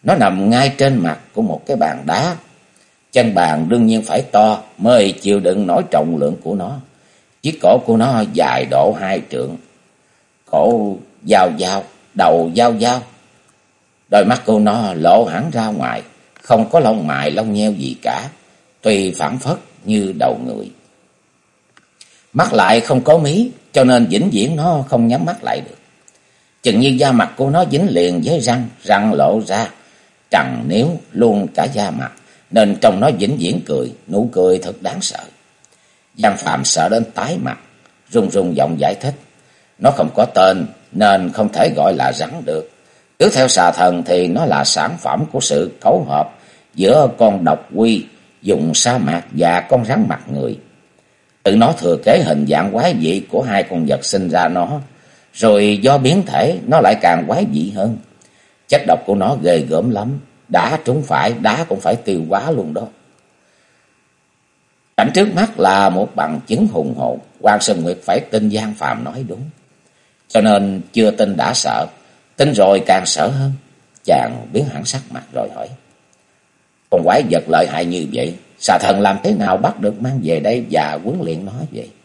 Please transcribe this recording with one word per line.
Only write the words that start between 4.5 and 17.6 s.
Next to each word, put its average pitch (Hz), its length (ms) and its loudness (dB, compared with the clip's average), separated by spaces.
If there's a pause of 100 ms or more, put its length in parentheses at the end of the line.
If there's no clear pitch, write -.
mới 101 340 4
chịu 101 280 -2
đựng 92 260 0
nổi 87 240 2
trọng 80 260 0
lượng 73 260 -2
của 90 120 -6
nó. 101 220 -6 (680)
Chiếc 156 200 -6
cổ 110 240 6
của 113 100 2
nó 113 360 2
dài 69 380 0
độ 76 300 2
hai 95 300 -4
trượng, 67 260 -8 (920)
cổ 101 500 0 (280)
dao 92 340 4
dao, 95 260 -4 (300)
đầu 82 420 2
dao 117 240 4
dao. 123 200 0 (1120)
Đôi 101 140 4
mắt 123 200 0
của 107 140 2
nó 104 360 0
lộ 87 300 4
hẳn 82 260 -4
ra 110 160 -4
ngoài, 62 360 -6 (400)
không 113 280 2
có - 100 4
lông 107 260 0
mày 73 240 -2
lông 107 240 -4
nheo 107 180 0